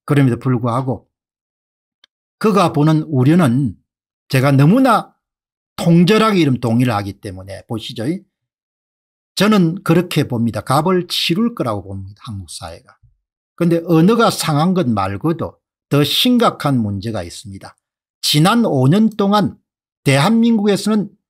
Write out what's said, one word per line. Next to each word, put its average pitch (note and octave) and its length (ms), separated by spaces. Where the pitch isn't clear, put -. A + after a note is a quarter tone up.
그럼에도 C3+ 340
불구하고 B2 680
그가 F#3 340
보는 D#3 300
우려는 C#3 760
제가 C3+ 240
너무나 F#3+ 600
통절하게 F#3+ 640
이름 C3+ 200
동의를 A#2+ 360
하기 G2+ 240
때문에 F#2 480
보시죠. A2+ 380
저는 F#3+ 480
그렇게 E3 440
봅니다. A2+ 340
값을 E3+ 460
치룰 A#3 480
거라고 G#2 280
봅니다. G2 420
한국 G2 240
사회가. - 480
그런데 E3+ 300
언어가 F#3 460
상한 D#3+ 420
것 F3 160
말고도 G#2 680
더 C#3+ 140
심각한 F#3+ 800
문제가 G2+ 420
있습니다. F#2+ 520
지난 G3+ 440
오 C#3 220
년 G#3+ 220
동안 G3+ 480
대한민국에서는 G#3 1080